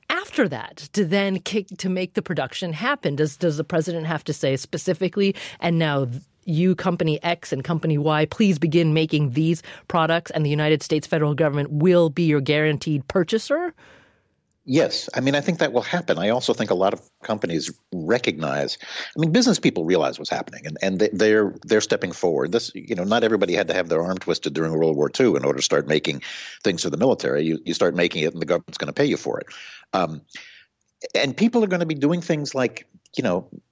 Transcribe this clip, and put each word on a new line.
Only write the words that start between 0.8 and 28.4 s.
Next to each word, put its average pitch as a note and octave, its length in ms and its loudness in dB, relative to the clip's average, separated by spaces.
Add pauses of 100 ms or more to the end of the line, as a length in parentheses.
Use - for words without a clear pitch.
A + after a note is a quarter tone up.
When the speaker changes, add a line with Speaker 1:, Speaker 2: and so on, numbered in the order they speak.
Speaker 1:
to G3+ 120 2
then G3 360 0
kick, G3 260 -4 (120)
to F#3+ 100 -4
make F#3 260 -2
the G3 80 -2
production D#3+ 500 -6
happen? F3+ 440 -2
Does, D3+ 200 0
does D#3+ 200 0
the D#3 80 -4
president E3 420 -2
have D#3+ 180 -4
to D#3 80 -4
say C3+ 240 0
specifically, F#3 800 -2 (260)
"And E3+ 180 0
now D3 260 2
th-, B2 180 -6 (240)
you, F3+ 280 2
company E3+ 480 0
X E3+ 320 -4
and C3+ 100 -6
company D#3+ 320 0
Y, D3+ 300 2
please F#3+ 320 2
begin D#3+ 340 2
making D#3 380 2
these D#3+ 320 0 (260)
products, E3 420 0
and D#3 140 -2
the C#3+ 60 0
United D3+ 320 2
States D3+ 240 -2
federal D3+ 280 2
government D3 380 0
will E3 380 6
be E3+ 140 0
your D3 180 4
guaranteed D3 680 0
purchaser"? C#4 640 0 (920)
Speaker 2:
Yes. - 480 0
I B2+ 60 0
mean, C3+ 140 2
I C#3+ 80 0
think E3 160 -2
that C#3 160 0
will A#2+ 80 2
happen. E3+ 340 -4
I F#2+ 140 0
also A#2+ 240 0
think A2 160 -2
a G2+ 40 4
lot F#2+ 200 2
of - 160 -16 (120)
companies F2+ 480 -4 (220)
recognize, D#2 840 -2 (360)
I D3 60 -4
mean, D#3+ 100 2
business A3+ 280 4
people F#2 260 0
realize D#2+ 340 2
what's D2+ 120 -10
happening, - 360 -8
and, D2+ 140 -10
and F#2+ 200 0
they, G#2+ 120 4
they're, G#2+ 420 4 (120)
they're G#2+ 160 4
stepping F#2+ 300 -2
forward. D#2+ 400 0
This, A2+ 220 -2
you - 200 -6
know, F2+ 100 -4
not A2+ 200 2
everybody G2+ 280 2
had F2 160 0
to F2 60 0
have F2 160 0
their E2 120 2
arm F#2 140 -2
twisted D#2+ 380 -4
during D#2+ 180 0
World D#2 240 2
War D2 140 2
Two A2 260 4
in C2+ 80 0
order C2+ 140 2
to C2+ 40 -2
start C#2+ 240 2
making D2 360 0 (400)
things F2+ 200 0
for F2+ 60 -2
the D2 80 -4
military. D#2 480 2
You, D#2+ 220 0
you E2 80 -2
start E2+ 200 2
making F2 300 0
it, E2 80 0
and E2+ 80 -10